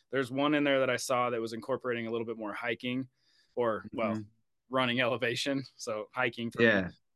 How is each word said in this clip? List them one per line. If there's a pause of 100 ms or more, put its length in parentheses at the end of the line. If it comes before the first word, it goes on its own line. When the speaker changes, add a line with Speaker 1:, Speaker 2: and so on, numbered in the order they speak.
(120)
Speaker 1:
There's
one
in
there
that
I
saw
that
was
incorporating
a
little
bit
more
hiking (460)
or,
well,
Speaker 2:
Mm-hmm. (380)
Speaker 1:
running
elevation, (140)
so
hiking
for
me.
Speaker 2:
Yeah. (240)